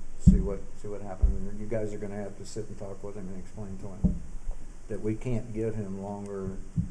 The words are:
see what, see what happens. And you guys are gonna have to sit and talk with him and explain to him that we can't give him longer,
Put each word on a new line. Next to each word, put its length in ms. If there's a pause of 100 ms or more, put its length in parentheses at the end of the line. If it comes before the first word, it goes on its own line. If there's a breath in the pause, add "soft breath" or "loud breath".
(200)
see 200
what, 200 (200)
see 80
what 140
happens. 340 (140)
And 100
you 60
guys 300
are 20
gonna 240
have 160
to 80
sit 220
and 100
talk 260
with 120
him 120
and 120
explain 400
to 80 (200)
him 140 (680)
that 140
we 140
can't 400
give 180
him 300
longer, 480 (400)